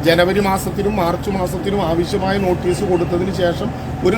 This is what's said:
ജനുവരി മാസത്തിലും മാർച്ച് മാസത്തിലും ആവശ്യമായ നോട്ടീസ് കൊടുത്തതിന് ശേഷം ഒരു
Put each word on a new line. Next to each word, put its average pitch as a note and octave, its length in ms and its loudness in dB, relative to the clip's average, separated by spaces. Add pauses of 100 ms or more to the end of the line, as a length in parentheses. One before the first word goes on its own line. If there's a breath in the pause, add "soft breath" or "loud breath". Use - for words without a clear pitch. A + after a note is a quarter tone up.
ജനുവരി F3+ 420 4
മാസത്തിലും F#3+ 540 -2
മാർച്ച് E3+ 360 -2
മാസത്തിലും F#3+ 420 -2 (100)
ആവശ്യമായ F#3+ 440 0 (120)
നോട്ടീസ് F3+ 440 0
കൊടുത്തതിന് F3+ 520 0
ശേഷം F3 280 0 (380 loud breath)
ഒരു G#3 100 2